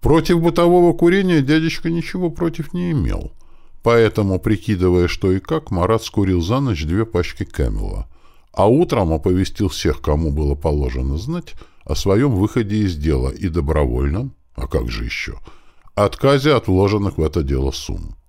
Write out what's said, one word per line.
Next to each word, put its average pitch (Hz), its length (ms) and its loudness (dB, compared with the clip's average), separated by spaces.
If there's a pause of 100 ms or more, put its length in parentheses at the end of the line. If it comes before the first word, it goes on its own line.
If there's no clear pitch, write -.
Против 165 400 4
бытового 175 500 4
курения 180 500 2
дядечка 156 480 0
ничего 170 400 -4
против 165 440 -6
не 175 180 -4
имел, 104 400 -2 (500)
поэтому, 107 580 2
прикидывая, 90 680 2
что - 240 0
и 95 80 0
как, 156 320 -6
Марат 101 320 0
скурил 95 380 0
за 107 180 0
ночь 107 240 -2
две 92 220 -2
пачки - 400 -4
Кэмела, 50 640 -4 (420)
а 98 160 2
утром 120 460 2
оповестил 92 560 0
всех, - 320 -2
кому 76 300 0
было 71 240 0
положено 69 640 -2
знать, 165 360 -8 (320)
о - 100 -4
своём 110 400 2
выходе 104 420 0
из 95 200 0
дела 71 320 0
и - 180 -6
добровольном, 73 880 -2 (220)
а - 120 -8
как - 220 -2
же 57 160 -6
ещё, - 320 -10 (560)
отказе 135 600 2
от 117 140 0
вложенных 98 500 2
в 80 60 0
это 78 200 0
дело 67 280 -2
сумм. - 440 -10 (140)